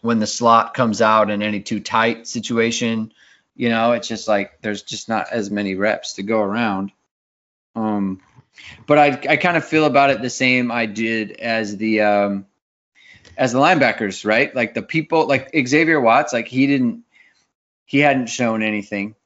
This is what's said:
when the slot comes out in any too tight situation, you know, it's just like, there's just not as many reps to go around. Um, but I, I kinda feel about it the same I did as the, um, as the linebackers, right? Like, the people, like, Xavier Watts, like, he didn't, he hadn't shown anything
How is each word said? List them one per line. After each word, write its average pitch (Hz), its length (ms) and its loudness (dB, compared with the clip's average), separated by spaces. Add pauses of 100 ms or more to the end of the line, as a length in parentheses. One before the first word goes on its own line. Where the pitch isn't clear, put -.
when 113 160 0
the 107 80 0
slot 117 480 4
comes 113 260 0
out 110 300 4
in 104 120 -2
any 104 180 -4
too 104 200 -6
tight 113 460 -2
situation, 113 880 -2 (400)
you 120 140 -2
know, 117 240 2
it's 120 160 -4
just 113 200 -8
like, 101 320 -2
there's 104 220 -6
just - 260 -14
not 110 240 -4
as 107 180 -4
many 101 260 -4
reps 104 380 -4
to 104 80 -10
go 110 180 0
around. 101 500 -2 (880)
Um, 104 440 -4 (680)
but 147 120 4
I, 147 80 8 (240)
I 156 60 4
kinda 170 240 0
feel 156 240 0
about 139 260 4
it 113 100 0
the 123 80 -6
same 127 440 0
I 117 140 -2
did 110 540 -4
as 113 360 -4
the, 107 260 0
um, 101 440 2 (920)
as 131 140 0
the 127 80 0
linebackers, 123 680 0
right? 110 280 2
Like, 117 200 -4
the 110 80 -6
people, 160 460 0
like, 135 220 0 (160)
Xavier 156 340 2
Watts, 123 320 4
like, 113 160 -4
he 131 180 2
didn't, 127 380 0 (840)
he 139 140 0
hadn't 135 260 2
shown 113 360 -2
anything 107 520 -6 (120)